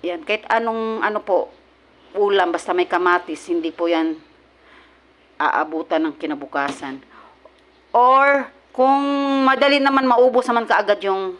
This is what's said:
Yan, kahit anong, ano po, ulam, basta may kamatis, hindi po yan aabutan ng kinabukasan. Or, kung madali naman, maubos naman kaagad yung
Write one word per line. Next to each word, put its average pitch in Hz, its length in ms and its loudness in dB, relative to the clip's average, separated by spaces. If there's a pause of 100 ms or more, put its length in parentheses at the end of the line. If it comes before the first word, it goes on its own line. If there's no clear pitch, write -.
Yan, 175 160 -8
kahit 214 240 -4
anong, 226 560 -2
ano 208 240 -4
po, 180 240 -2 (640)
ulam, 196 400 0
basta 180 240 -4
may 180 80 0
kamatis, 175 640 -2
hindi 165 240 -4
po 170 160 -4
yan 160 320 -2 (1200)
aabutan 156 640 -2
ng 147 160 -8
kinabukasan. 139 800 -8 (960)
Or, 269 480 4 (320)
kung 269 240 4 (400)
madali 269 400 2
naman, 269 240 2
maubos 247 400 4
naman 233 240 -2
kaagad 202 320 0
yung 190 380 -4